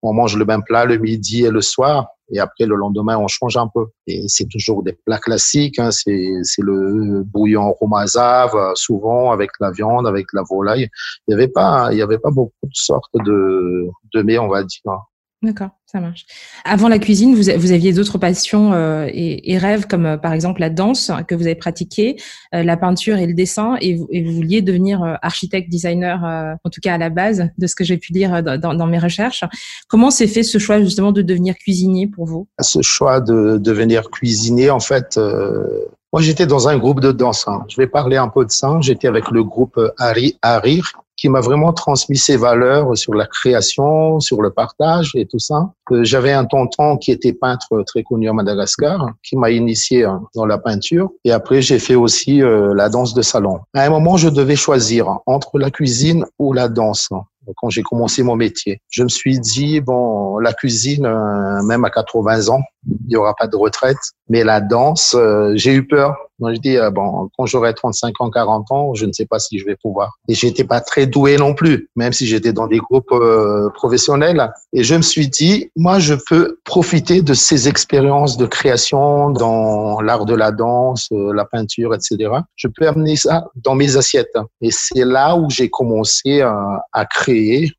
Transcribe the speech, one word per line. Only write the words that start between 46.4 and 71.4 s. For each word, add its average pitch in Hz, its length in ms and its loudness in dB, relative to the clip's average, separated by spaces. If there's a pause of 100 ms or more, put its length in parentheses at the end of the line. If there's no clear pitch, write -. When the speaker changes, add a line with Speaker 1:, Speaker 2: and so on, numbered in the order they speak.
Speaker 1:
tonton 139 540 0
qui 143 120 -4
était 123 220 2
peintre 123 560 -2
très 110 160 -4
connu 110 240 -2
à 110 60 0
Madagascar, 110 760 -2 (120)
qui - 140 -6
m'a 120 120 2
initié, 117 540 2
hein, 95 200 -2 (120)
dans 113 100 -2
la 104 120 0
peinture. 160 540 -2 (120)
Et 120 80 2
après, 131 300 2
j'ai 127 180 2
fait 127 160 2
aussi, 123 480 4
euh, 104 300 4
la 101 160 2
danse 117 240 -2
de 123 80 0
salon. 101 380 0 (140)
À 139 100 2
un 143 60 4
moment, 160 280 4
je 165 100 4
devais 143 300 2
choisir 113 680 0
entre 139 320 -2
la 139 140 0
cuisine 147 540 0 (120)
ou 143 140 0
la 127 160 0
danse. 113 400 -2 (500)
Quand 120 120 -6
j'ai 107 140 -4
commencé 117 380 -2
mon 123 140 2
métier, 107 540 -4
je 123 140 -2
me 123 40 0
suis 131 320 -2
dit, 143 400 -2
bon, 117 600 -2
la 117 120 2
cuisine, 127 540 -2
euh, 101 580 -2
même 117 220 0
à 98 60 -2
quatre-vingts 110 580 0
ans, 135 120 0 (460)
il 120 60 -2
y - 20 2
aura 104 200 0
pas 113 120 -2
de 110 80 -6
retraite. 110 420 0 (300)
Mais 117 160 2
la 110 160 4
danse, 120 580 0
euh, 107 380 4
j'ai 117 180 2
eu 135 140 2
peur. 143 280 2 (240)
Moi, 117 160 -4
je 113 40 -8
dis, 131 160 0
euh, 110 140 2
bon, 98 480 -4
quand 160 80 -2
j'aurai 117 300 0
trente-cinq - 440 -6
ans, 120 120 -4
quarante 107 400 -2
ans, 139 240 -2
je 107 100 -4
ne 101 60 -2
sais 107 160 -6
pas 110 100 -2
si - 220 -6
je 95 60 -10
vais 98 100 -4
pouvoir. 101 420 -6 (100)
Et 117 60 2
j'étais 120 300 0
pas 120 180 0
très - 240 0
doué 139 320 4
non 143 160 2